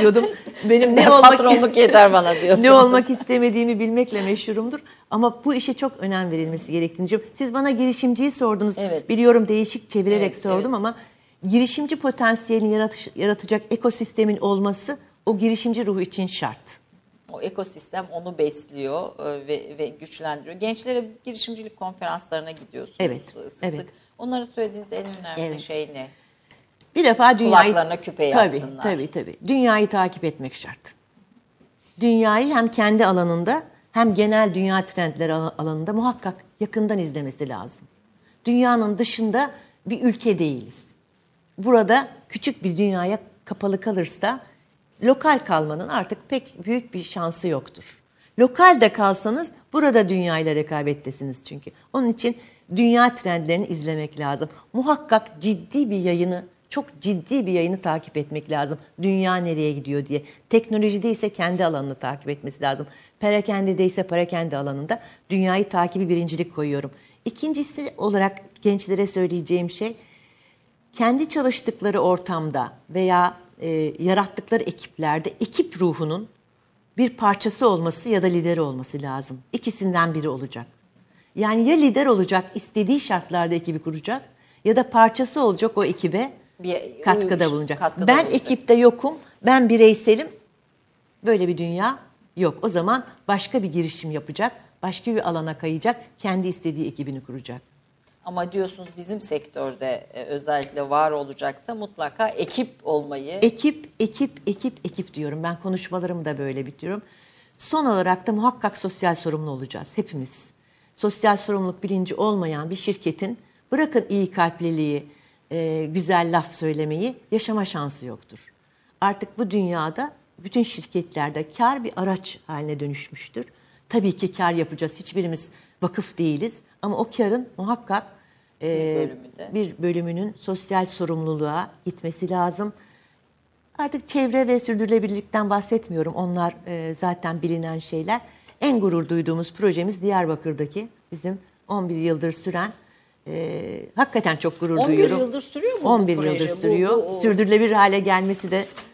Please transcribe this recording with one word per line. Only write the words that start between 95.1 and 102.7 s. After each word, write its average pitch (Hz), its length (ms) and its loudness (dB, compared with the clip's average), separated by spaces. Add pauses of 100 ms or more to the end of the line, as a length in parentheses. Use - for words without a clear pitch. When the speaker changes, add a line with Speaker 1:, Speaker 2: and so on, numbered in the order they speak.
Speaker 1:
bir - 120 -2
alana 160 300 -6
kayacak, 165 420 -4 (180)
kendi 185 300 -4
istediği 160 400 -6
ekibini 135 320 -10
kuracak. 127 420 -16 (640)
Speaker 2:
Ama 180 280 -8
diyorsunuz 185 440 -6
bizim 185 240 -10
sektörde, 135 920 -8
e, 127 100 -12
özellikle 143 640 -6
var 151 200 2
olacaksa 143 640 -6
mutlaka 208 540 -6
ekip - 420 -4 (140)